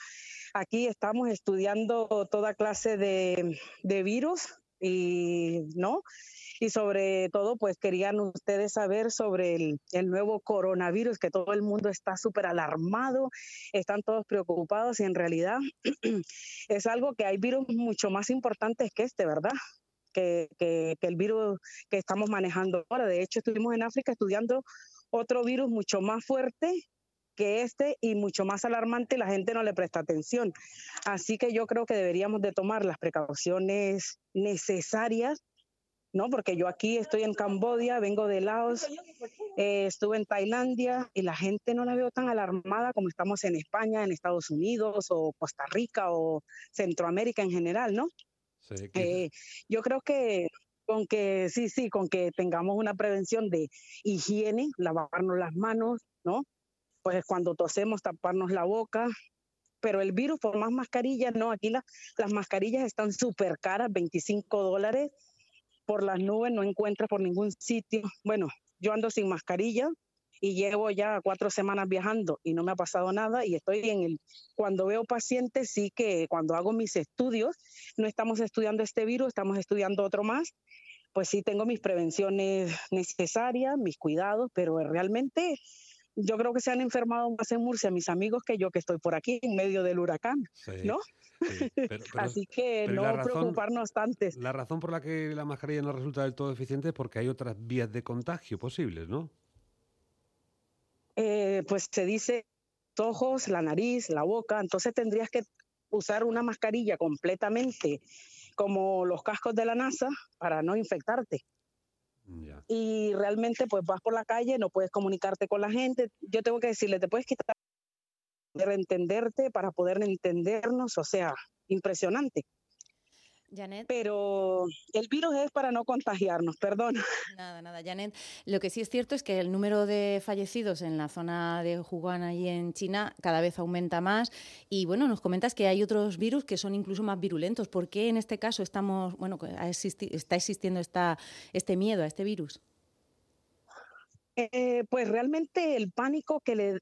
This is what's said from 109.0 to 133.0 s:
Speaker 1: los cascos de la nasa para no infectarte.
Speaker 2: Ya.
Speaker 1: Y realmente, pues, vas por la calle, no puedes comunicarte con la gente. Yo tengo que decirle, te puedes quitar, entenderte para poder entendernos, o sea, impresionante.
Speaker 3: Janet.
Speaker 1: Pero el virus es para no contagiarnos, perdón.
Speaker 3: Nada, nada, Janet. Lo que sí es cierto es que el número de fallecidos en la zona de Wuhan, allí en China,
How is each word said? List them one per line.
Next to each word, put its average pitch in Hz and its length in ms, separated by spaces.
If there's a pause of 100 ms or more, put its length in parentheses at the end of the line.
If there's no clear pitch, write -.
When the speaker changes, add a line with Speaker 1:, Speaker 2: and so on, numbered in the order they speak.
Speaker 1:
los 180 160
cascos 214 320
de 226 100
la 233 100
nasa 262 340 (300)
para 160 240
no 180 140
infectarte. 214 680 (920)
Speaker 2:
Ya. 76 300
Speaker 1:
Y 220 460
realmente, 220 520
pues, 196 180
vas 185 160
por 226 140
la 226 100
calle, 240 340
no 196 120
puedes 190 200
comunicarte 196 580
con 202 120
la 208 100
gente. 254 400 (100)
Yo 214 220
tengo 233 180
que 240 80
decirle, 202 320
te 185 80
puedes 233 180
quitar, - 300 (960)
entenderte 196 960
para 190 220
poder 185 300
entendernos, 208 960
o 156 60
sea, 170 300 (340)
impresionante. 190 760 (1080)
Speaker 3:
Janet. 196 340
Speaker 1:
Pero 202 800 (260)
el 220 160
virus 311 260
es 277 160
para 269 220
no 233 120
contagiarnos, 185 720
perdón. 214 400 (400)
Speaker 3:
Nada, 175 260
nada, 170 220
Janet. 196 300 (300)
Lo 196 160
que 190 100
sí 226 100
es 214 80
cierto 247 260
es 277 80
que 190 180
el 175 100
número 208 360
de 202 380
fallecidos 196 580
en 160 140
la 151 120
zona 170 540
de 170 180
Wuhan, 175 420
allí 175 260
en 175 240
China, 196 480